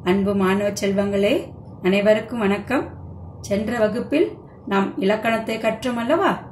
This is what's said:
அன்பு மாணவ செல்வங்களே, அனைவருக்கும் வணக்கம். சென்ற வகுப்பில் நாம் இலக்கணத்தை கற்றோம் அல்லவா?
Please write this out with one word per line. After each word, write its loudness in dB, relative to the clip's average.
அன்பு 2
மாணவ 2
செல்வங்களே, 0
அனைவருக்கும் 2
வணக்கம். 0
சென்ற -2
வகுப்பில் 2
நாம் 2
இலக்கணத்தை 0
கற்றோம் -2
அல்லவா? 2